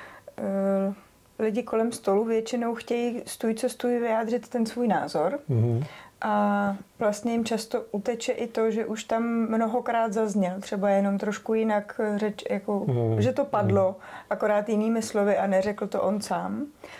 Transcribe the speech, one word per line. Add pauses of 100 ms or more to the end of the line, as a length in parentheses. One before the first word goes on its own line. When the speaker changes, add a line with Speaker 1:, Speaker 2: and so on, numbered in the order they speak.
(380)
Speaker 1:
eh, (440)
lidi
kolem
stolu
většinou
chtějí
stůj
co
stůj
vyjádřit
ten
svůj
názor. (100)
Speaker 2:
Mhm. (360)
Speaker 1:
A (220)
vlastně
jim
často
uteče
i
to,
že
už
tam
mnohokrát
zazněl,
třeba
jenom
trošku
jinak (160)
řeč,
jako,
Speaker 2:
Mhm.
Speaker 1:
že
to
padlo,
Speaker 2:
Mhm. (340)
Speaker 1:
akorát
jinými
slovy
a
neřekl
to
on
sám. (340)